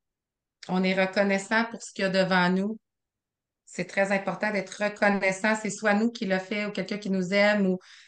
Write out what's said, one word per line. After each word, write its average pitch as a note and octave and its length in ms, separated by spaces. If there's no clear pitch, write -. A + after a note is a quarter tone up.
On F#3 160
est F#3+ 160
reconnaissant G3 680
pour - 160
ce - 100
qu'il G3+ 120
y - 20
a F#3+ 40
devant F3+ 400
nous. G3 300
C'est - 200
très G3 260
important G3 400
d'être G3+ 320
reconnaissant. G3+ 720
C'est A3 140
soit G3+ 240
nous A3+ 180
qui - 140
le F#3+ 140
fait G#3 260
ou G3+ 60
quelqu'un G3+ 260
qui G3+ 120
nous F#3+ 240
aime. G#3 340
Ou F#3 120